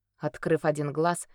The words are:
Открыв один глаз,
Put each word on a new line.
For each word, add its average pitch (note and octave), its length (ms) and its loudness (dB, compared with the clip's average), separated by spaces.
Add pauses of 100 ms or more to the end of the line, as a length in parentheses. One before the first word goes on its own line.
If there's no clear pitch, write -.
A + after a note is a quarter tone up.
(180)
Открыв - 480 0
один D3 260 0
глаз, E3 420 -2